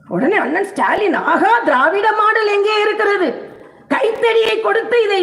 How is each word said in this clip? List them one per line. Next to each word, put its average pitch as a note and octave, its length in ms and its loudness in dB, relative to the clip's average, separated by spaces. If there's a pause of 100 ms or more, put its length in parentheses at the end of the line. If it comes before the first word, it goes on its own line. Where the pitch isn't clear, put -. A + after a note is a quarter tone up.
உடனே C#4 300 0
அண்ணன் F4 340 -2
ஸ்டாலின், F4 440 -2 (180)
"ஆகா, F#4 200 2 (140)
திராவிட D#4+ 440 2
மாடல் A4 440 0
எங்கே G#4 260 0
இருக்கிறது?" G4+ 480 0 (640)
கைத்தடியை A4+ 680 0
கொடுத்து A4+ 440 0
இதை G4 200 0